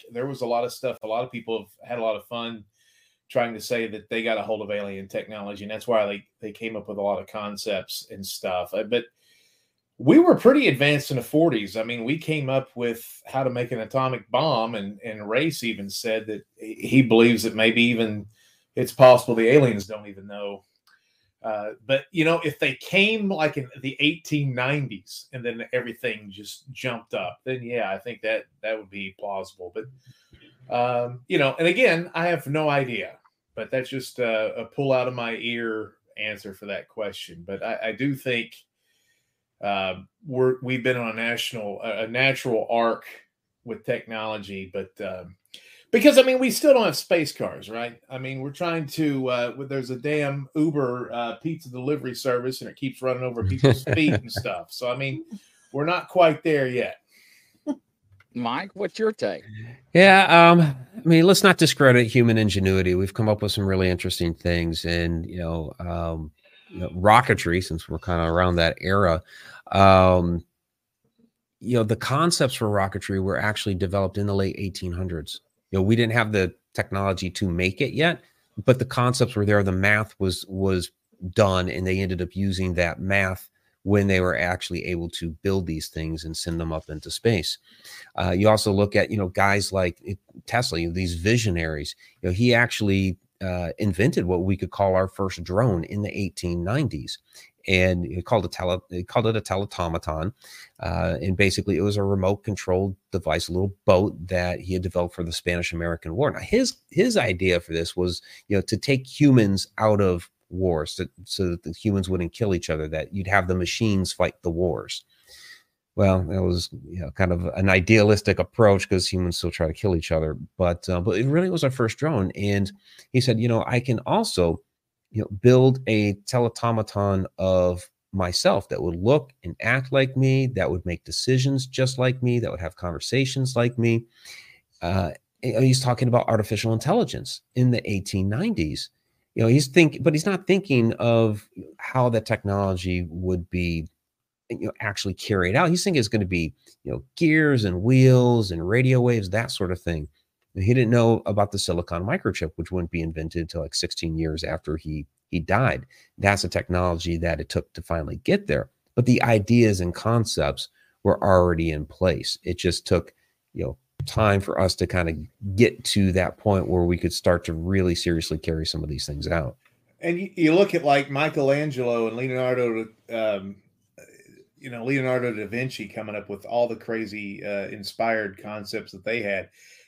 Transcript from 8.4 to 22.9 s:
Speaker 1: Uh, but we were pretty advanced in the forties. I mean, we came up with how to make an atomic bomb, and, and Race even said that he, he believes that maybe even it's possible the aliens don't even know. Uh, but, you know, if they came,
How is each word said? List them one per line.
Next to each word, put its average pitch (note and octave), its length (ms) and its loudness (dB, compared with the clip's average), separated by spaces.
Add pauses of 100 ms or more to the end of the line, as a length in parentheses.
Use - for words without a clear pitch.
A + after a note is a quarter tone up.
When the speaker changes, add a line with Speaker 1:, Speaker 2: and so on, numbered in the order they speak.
Speaker 1:
Uh, G#2 100 -4
but A2+ 200 -2 (920)
we C#3+ 200 6
were E4+ 180 8
pretty C4 340 6
advanced C#3+ 420 2
in C3+ 60 -2
the A#2 60 -4
forties. A#2+ 520 0
I A2 80 -2
mean, A#2 220 -6
we D3 120 -2
came D#3 320 -4
up C3+ 260 -2
with A#2+ 300 -6 (200)
how C3+ 180 -4
to C3 60 0
make B2 240 -4
an A2+ 80 -6
atomic B2+ 500 -4
bomb, A#2+ 440 0
and, G2+ 280 -8
and G#2+ 260 -10
Race D3 320 0
even G2+ 280 -6
said A2 380 -4
that G#2 160 -8 (120)
he, A2 200 -14
he C3 260 4
believes A#2 420 6
that A2 100 -2
maybe A2+ 280 4
even A2 460 0 (500)
it's B2+ 160 -2
possible B2 420 8
the A2+ 140 4
aliens A#2+ 360 6
don't G#2+ 220 -14
even G2 180 -18
know. G2+ 380 -10 (800)
Uh, A2 300 -6 (160)
but, C3+ 240 0
you D#3 140 2
know, E3 180 2
if D3 160 -4
they C3+ 160 -2
came, G3+ 540 0